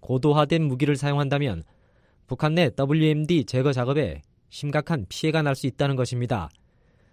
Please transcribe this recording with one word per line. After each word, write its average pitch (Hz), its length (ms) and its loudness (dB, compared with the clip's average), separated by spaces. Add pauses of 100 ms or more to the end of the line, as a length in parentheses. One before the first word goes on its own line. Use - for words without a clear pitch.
고도화된 147 600 2
무기를 143 320 0
사용한다면 143 680 -2 (640)
북한 151 260 -2
내 160 220 2
더블유엠디 151 720 2
제거 131 280 0
작업에 123 480 -2 (280)
심각한 147 600 -4
피해가 160 320 -2
날 143 140 0
수 - 100 -6
있다는 139 300 0
것입니다. 120 540 -4 (640)